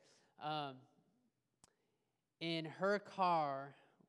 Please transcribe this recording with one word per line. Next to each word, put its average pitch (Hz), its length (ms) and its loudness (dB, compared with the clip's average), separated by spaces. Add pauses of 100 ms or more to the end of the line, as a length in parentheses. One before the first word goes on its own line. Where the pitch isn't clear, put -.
(400)
Um, 147 360 -4 (1600)
and 165 260 0
her 190 320 2
car 151 760 2 (340)